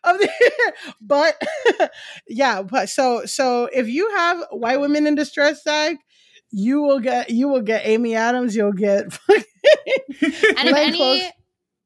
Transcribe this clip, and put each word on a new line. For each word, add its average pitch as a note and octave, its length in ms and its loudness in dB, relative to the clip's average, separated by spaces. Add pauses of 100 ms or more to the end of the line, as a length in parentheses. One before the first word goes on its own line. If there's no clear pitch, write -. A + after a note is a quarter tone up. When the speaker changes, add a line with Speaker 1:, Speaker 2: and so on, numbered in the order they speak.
Speaker 1:
of F4 140 2
the G4+ 180 2
<laughs> - 60 -4
year. A#4+ 320 2 (280)
But C#4+ 380 2 (400)
<laughs> - 480 -6
yeah, A3+ 360 0
but G3+ 260 -2
so, B3 360 0
so B3 480 0
if B3 140 0
you E4 280 -2
have F4 360 0
white A#3 280 -2
women D4 260 0
in D4+ 100 2
distress, D4 480 -2
Zach, D4+ 340 -2 (540)
you A#3+ 300 0
will C#4 180 2
get, B3 300 -2
you A#3+ 180 0
will C4+ 140 0
get A3 240 -2
Amy A3+ 300 0
Adams, A#3 400 0
you'll G#3 180 0
get G3+ 300 0 (200)
<laughs> - 60 0
Speaker 2:
And G4 140 4 (760)
if C#4+ 500 2
Speaker 1:
Glenn C#4 60 4
Speaker 2:
any, D4+ 200 0
Speaker 1:
Close. C#4+ 240 0 (640)